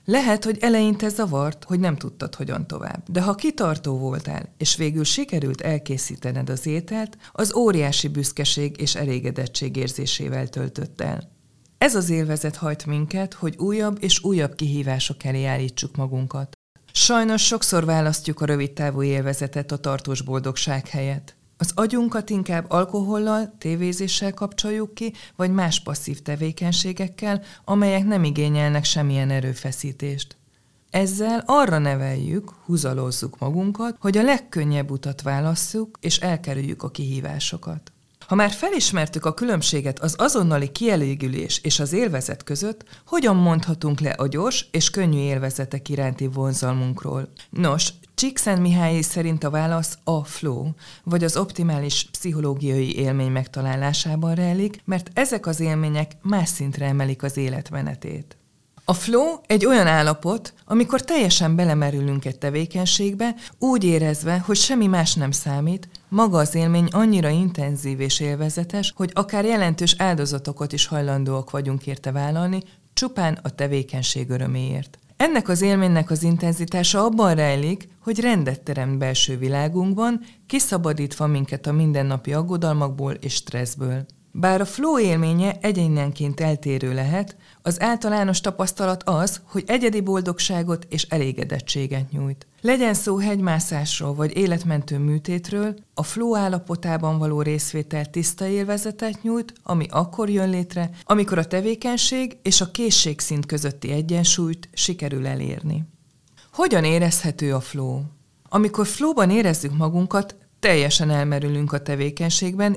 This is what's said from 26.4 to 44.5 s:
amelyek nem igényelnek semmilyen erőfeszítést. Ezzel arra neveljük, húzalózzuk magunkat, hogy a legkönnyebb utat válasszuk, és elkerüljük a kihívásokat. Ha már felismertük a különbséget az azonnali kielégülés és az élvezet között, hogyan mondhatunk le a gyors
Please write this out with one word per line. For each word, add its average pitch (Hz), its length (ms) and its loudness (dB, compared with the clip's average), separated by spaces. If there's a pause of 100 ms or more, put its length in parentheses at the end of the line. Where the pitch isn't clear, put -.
amelyek 196 400 4
nem 196 200 2
igényelnek 147 600 2
semmilyen 139 460 0
erőfeszítést. 135 1080 -6 (540)
Ezzel 202 560 0
arra 254 320 4
neveljük, 139 760 -2 (120)
húzalózzuk 131 720 -2
magunkat, 202 640 -2
hogy 196 160 2
a 214 60 4
legkönnyebb 147 680 0
utat 139 320 -6
válasszuk, 160 800 -2
és - 180 0
elkerüljük 151 640 -4
a - 80 -6
kihívásokat. 139 1000 -6 (340)
Ha 190 80 0
már 208 160 4
felismertük 196 720 0
a 160 100 0
különbséget 156 640 0
az 156 200 -2
azonnali 175 500 4
kielégülés 139 920 0
és 156 180 2
az 147 120 -2
élvezet 180 500 0
között, 196 420 -6 (220)
hogyan 226 300 4
mondhatunk 165 640 2
le 151 100 0
a - 160 -2
gyors 160 440 -2